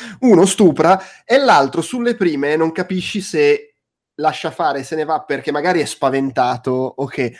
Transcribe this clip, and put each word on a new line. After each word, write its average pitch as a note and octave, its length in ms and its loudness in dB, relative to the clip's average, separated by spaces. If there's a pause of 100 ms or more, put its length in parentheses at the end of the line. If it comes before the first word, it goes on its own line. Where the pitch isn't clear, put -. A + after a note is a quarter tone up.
(200)
Uno G3+ 260 6
stupra F3 540 4 (240)
e B3 140 2
l'altro E3 420 2
sulle A#3+ 340 -4
prime D3+ 420 0
non D#3+ 160 0
capisci F#3 480 -6
se D3 540 0 (420)
lascia D#3 340 -2
fare, C#3 320 -4
se B2 140 -10
ne D#3 80 -2
va D#3 180 -2
perché C#3 280 -4
magari D#3+ 300 0
è C#3+ 60 -2
spaventato C3 840 -2
o B2+ 360 -4
che B2+ 340 -6